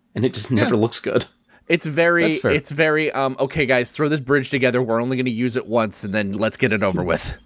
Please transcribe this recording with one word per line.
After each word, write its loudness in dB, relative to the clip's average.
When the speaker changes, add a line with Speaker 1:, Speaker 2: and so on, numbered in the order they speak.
Speaker 1:
and 0
it 0
just -6
Speaker 2:
Yeah. 2
Speaker 1:
never 2
looks 0
good. 0
Speaker 3:
It's 0
very, 2
Speaker 2:
That's -2
fair. 2
Speaker 3:
it's -2
very, 2
um, -2
"Okay, -2
guys, 2
throw 0
this 0
bridge 0
together. 2
We're 0
only -2
gonna 0
use -2
it -4
once, -2
and -4
then -2
let's -2
get 2
it 0
over 0
with." -2